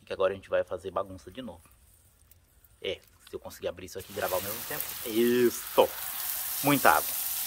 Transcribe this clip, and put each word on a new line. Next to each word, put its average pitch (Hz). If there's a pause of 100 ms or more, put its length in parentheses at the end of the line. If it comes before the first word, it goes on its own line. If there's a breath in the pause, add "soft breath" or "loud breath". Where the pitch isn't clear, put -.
que -
agora 95
a 98
gente 98
vai 92
fazer 92
bagunça 92
de 127
novo. 87 (1120)
É, 95 (280)
se -
eu 95
conseguir 95
abrir 87
isso 95
aqui 95
e 98
gravar 92
ao 90
mesmo 104
tempo. - (220)
Isso! 120 (720)
Muita 135
água. - (220)